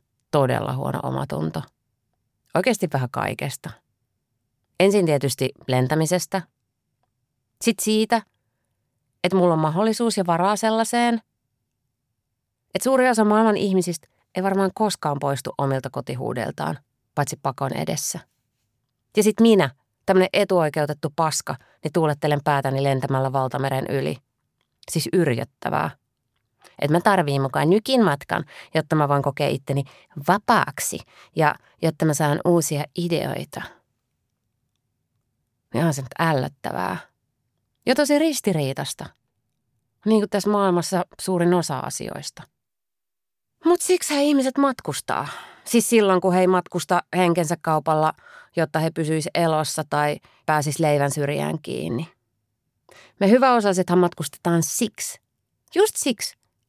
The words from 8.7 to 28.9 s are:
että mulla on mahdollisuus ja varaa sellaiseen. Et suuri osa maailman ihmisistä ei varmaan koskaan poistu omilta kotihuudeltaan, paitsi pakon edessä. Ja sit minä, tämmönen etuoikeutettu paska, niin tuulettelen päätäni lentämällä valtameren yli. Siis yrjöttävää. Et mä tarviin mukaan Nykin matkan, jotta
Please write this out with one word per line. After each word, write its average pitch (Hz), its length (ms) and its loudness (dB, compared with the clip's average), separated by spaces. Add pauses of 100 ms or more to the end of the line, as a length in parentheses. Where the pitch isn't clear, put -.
että 180 140 2
mulla 180 160 4
on 160 60 2
mahdollisuus 208 580 0
ja 190 80 0
varaa 175 300 2
sellaiseen. 226 640 0 (1500)
Et 180 80 -20
suuri 262 280 2
osa 220 160 2
maailman 214 320 2
ihmisistä 185 500 -2 (280)
ei 185 80 -4
varmaan 196 300 0
koskaan 180 460 -2
poistu 139 380 -4
omilta 135 320 -2
kotihuudeltaan, 127 880 -6 (360)
paitsi - 260 -4
pakon 135 320 -6
edessä. - 460 -6 (960)
Ja 214 60 6
sit 208 180 2
minä, 202 280 6 (360)
tämmönen 185 280 4
etuoikeutettu 156 840 0
paska, 156 400 -2 (280)
niin 147 100 -6
tuulettelen 147 500 0
päätäni 139 400 0
lentämällä 135 500 0
valtameren 131 540 -2
yli. 139 300 -4 (760)
Siis 170 220 -4
yrjöttävää. 147 800 -2 (880)
Et 143 120 0
mä 170 100 4
tarviin 151 400 2
mukaan 143 280 0
Nykin 220 340 2
matkan, 147 420 -2 (280)
jotta 156 220 -2